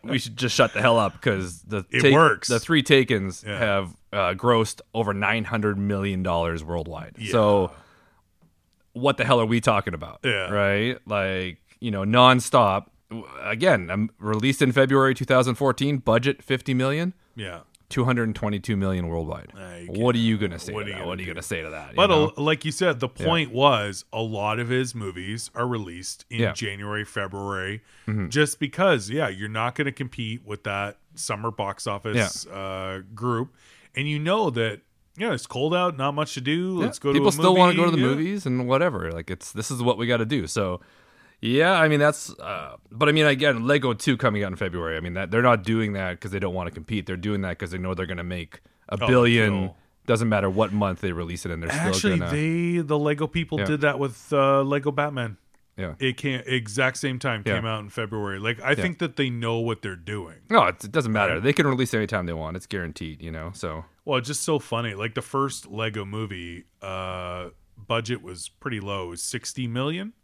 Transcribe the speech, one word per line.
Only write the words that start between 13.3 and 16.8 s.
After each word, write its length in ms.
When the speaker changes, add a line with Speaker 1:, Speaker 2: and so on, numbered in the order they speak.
Speaker 1:
again, 480
um, 280
released 420
in 120
February 420
two 100
thousand 300
fourteen, 440
budget 440
fifty 320
million. 400